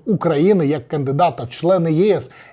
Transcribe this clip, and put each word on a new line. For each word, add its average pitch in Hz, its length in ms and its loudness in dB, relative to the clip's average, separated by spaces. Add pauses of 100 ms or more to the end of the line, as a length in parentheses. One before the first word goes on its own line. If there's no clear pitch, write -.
України 170 640 2
як 143 200 -4
кандидата 143 560 -2
в 123 60 -10
члени 170 440 0
Є 185 220 2
С - 140 -6 (240)